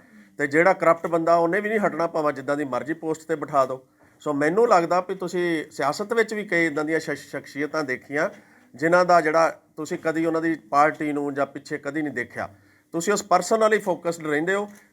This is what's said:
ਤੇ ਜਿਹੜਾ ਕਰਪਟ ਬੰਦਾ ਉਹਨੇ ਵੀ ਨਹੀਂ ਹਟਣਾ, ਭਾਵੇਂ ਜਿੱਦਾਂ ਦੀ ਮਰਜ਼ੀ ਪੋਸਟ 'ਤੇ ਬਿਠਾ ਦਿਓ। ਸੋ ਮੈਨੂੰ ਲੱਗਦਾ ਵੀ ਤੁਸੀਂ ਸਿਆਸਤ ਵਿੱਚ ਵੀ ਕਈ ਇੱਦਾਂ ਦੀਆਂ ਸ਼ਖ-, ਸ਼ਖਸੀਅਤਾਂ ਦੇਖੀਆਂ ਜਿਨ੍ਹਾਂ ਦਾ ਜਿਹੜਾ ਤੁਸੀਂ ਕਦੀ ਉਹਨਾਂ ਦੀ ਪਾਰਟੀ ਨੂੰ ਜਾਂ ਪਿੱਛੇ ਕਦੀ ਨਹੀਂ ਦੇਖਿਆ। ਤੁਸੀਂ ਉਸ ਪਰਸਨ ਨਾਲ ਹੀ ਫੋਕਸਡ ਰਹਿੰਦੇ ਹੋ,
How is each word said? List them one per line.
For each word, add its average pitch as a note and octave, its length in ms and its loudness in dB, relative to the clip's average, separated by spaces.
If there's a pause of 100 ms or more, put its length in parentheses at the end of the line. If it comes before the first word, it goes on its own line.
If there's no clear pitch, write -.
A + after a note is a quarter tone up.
(380)
ਤੇ C#3+ 80 -2
ਜਿਹੜਾ E3 260 4
ਕਰਪਟ E3 340 2
ਬੰਦਾ E3+ 300 2
ਉਹਨੇ E3+ 240 2
ਵੀ G#3 80 -4
ਨਹੀਂ A3 100 0
ਹਟਣਾ, E3+ 280 0
ਭਾਵੇਂ D#3 260 -2
ਜਿੱਦਾਂ C3+ 240 -4
ਦੀ D3 80 -2
ਮਰਜ਼ੀ B2+ 300 -4
ਪੋਸਟ D#3+ 260 -6
'ਤੇ - 140 -6
ਬਿਠਾ C#3+ 320 0
ਦਿਓ। C3 200 -8 (340)
ਸੋ D3+ 120 -4
ਮੈਨੂੰ E3 360 2
ਲੱਗਦਾ F3 320 2
ਵੀ F#3+ 140 -6
ਤੁਸੀਂ F3 560 -4
ਸਿਆਸਤ D3+ 420 -4
ਵਿੱਚ A3+ 220 0
ਵੀ G#3 100 -6
ਕਈ E3+ 220 0
ਇੱਦਾਂ D3+ 180 -2
ਦੀਆਂ D#3 160 -2
ਸ਼ਖ-, C#3+ 200 -6
ਸ਼ਖਸੀਅਤਾਂ D3 640 -6
ਦੇਖੀਆਂ C#3 460 -4 (440)
ਜਿਨ੍ਹਾਂ E3+ 300 4
ਦਾ F3 160 6
ਜਿਹੜਾ D#3 400 2 (160)
ਤੁਸੀਂ D#3 220 -8
ਕਦੀ D#3+ 280 -2
ਉਹਨਾਂ D#3+ 160 0
ਦੀ E3 120 0
ਪਾਰਟੀ D3+ 580 0
ਨੂੰ C#3+ 220 -4
ਜਾਂ C#3 120 0
ਪਿੱਛੇ C#3+ 320 -8
ਕਦੀ C#3 240 -6
ਨਹੀਂ C#3+ 120 -6
ਦੇਖਿਆ। A#2+ 340 -6 (440)
ਤੁਸੀਂ E3 200 -2
ਉਸ G3+ 100 -2
ਪਰਸਨ F3+ 360 2
ਨਾਲ G#3+ 140 2
ਹੀ G#3 60 4
ਫੋਕਸਡ E3+ 480 -4
ਰਹਿੰਦੇ D#3 280 0
ਹੋ, G3+ 120 -4 (260)